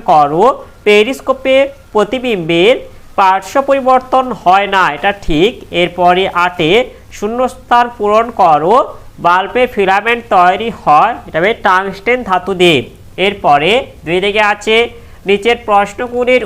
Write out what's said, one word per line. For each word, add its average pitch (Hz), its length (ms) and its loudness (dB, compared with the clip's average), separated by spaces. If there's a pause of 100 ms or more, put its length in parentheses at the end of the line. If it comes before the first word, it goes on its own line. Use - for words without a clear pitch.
(100)
করো, 151 320 2 (440)
পেরিস্কোপে 262 680 0 (360)
প্রতিবিম্বের 208 840 0 (440)
পার্শ্ব 190 380 0 (120)
পরিবর্তন 262 560 0 (180)
হয় 196 320 2
না, 190 80 2 (140)
এটা 190 140 -2 (140)
ঠিক। 170 260 2 (300)
এরপরে 180 420 2 (220)
আটে 175 260 -2 (460)
শূন্যস্থান 240 720 -2 (100)
পূরণ 214 300 0 (160)
করো, 160 320 2 (520)
বাল্বে 190 360 0 (120)
ফিলামেন্ট 208 480 0 (120)
তৈরি 196 340 2 (140)
হয়, 165 300 4 (140)
এটা 156 140 -6
হবে 202 120 0 (140)
টাংস্টেন 196 520 0 (100)
ধাতু 185 320 -2
দিয়ে। 170 180 4 (480)
এরপরে 170 440 0 (340)
দুই 165 200 -2
দিকে 208 180 0 (120)
আছে 220 220 -2 (520)
নিচের 214 300 0 (100)
প্রশ্নগুলির 240 760 0